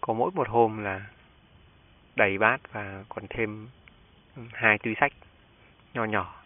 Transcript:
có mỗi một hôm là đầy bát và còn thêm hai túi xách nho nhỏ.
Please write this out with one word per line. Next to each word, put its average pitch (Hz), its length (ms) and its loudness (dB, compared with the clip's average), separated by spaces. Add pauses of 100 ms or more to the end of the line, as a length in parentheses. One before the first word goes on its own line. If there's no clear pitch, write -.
có 120 120 -2
mỗi 117 180 0
một 151 180 -2
hôm 110 340 4
là 98 220 -4 (1080)
đầy 98 220 4
bát 110 240 4 (100)
và 98 380 -10
còn 107 200 -10
thêm 107 400 -6 (840)
hai 107 240 4
túi 110 220 -2
xách 143 140 2 (800)
nho 117 120 0
nhỏ. 104 400 -2